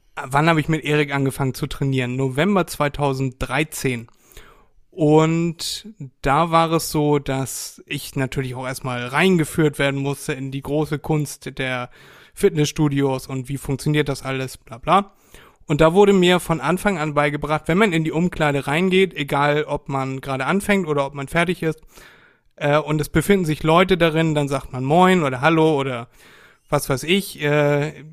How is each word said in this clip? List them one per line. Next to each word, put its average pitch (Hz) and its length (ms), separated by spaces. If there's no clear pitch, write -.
Wann 143 320
habe 165 120
ich 143 80
mit 160 160
Erik 147 300
angefangen 135 400
zu - 120
trainieren? 131 500
November 156 500
zweitausenddreizehn. 135 1400
Und 160 960
da 151 280
war 165 220
es 160 180
so, 147 300
dass - 640
ich - 300
natürlich 131 400
auch 127 100
erstmal 127 400
reingeführt 156 720
werden 139 220
musste 139 320
in 135 180
die 135 120
große 147 360
Kunst 147 600
der 127 320
Fitnessstudios 147 920
und 131 200
wie 135 100
funktioniert 147 500
das 135 160
alles, 131 320
bla - 220
bla. 185 340
Und 151 160
da 160 100
wurde 202 220
mir 180 260
von 165 220
Anfang 180 360
an 151 160
beigebracht, 147 520
wenn 165 120
man 208 140
in 165 100
die 156 80
Umkleide 151 560
reingeht, 185 480
egal 147 500
ob 143 260
man 135 320
gerade 135 240
anfängt 190 420
oder 143 180
ob 139 80
man 139 140
fertig 170 340
ist, 160 180
äh, 147 220
und 151 220
es 143 100
befinden 185 340
sich 156 180
Leute 180 360
darin, 160 360
dann 147 140
sagt 135 240
man 127 100
Moin 180 400
oder 131 200
Hallo 160 360
oder 131 300
was 143 180
weiß 135 160
ich, 190 380
äh, 147 600